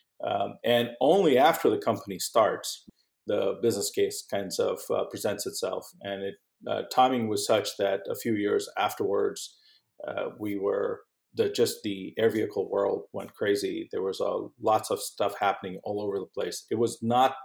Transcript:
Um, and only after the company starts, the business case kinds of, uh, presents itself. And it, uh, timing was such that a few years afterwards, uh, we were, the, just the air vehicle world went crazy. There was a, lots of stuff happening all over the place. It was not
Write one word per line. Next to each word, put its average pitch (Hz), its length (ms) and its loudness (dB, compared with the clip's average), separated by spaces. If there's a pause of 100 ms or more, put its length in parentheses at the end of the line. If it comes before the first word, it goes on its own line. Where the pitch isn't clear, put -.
(280)
Um, 101 280 -2 (100)
and 120 260 4 (100)
only 156 380 6
after 147 320 6
the 107 80 2
company 101 400 -2
starts, - 640 0 (440)
the 98 340 0
business 101 280 2
case 98 380 0
kinds 98 300 -4
of, 98 220 0 (120)
uh, 98 120 0
presents 104 420 -4
itself. 95 420 -6 (120)
And 98 240 -6
it, 98 100 -6 (320)
uh, 104 160 -2 (100)
timing 127 360 4
was 104 180 0
such 110 300 2
that 98 240 0 (100)
a - 60 -4
few 117 180 -2
years 101 420 0
afterwards, 101 800 -2 (480)
uh, - 320 -6
we 104 220 -4
were, 101 440 -2 (300)
the, 104 160 2
just - 360 0
the 95 340 -6
air 113 100 4
vehicle 101 400 -2
world 98 440 0
went 95 220 -10
crazy. 98 580 -2
There 92 100 -4
was 95 160 -4
a, 95 300 -2 (120)
lots 107 300 2
of 101 100 -2
stuff - 380 -4
happening 95 460 -2
all 104 180 -4
over 98 160 -2
the 92 80 -4
place. - 460 -6
It 113 40 2
was 113 260 0
not 117 420 4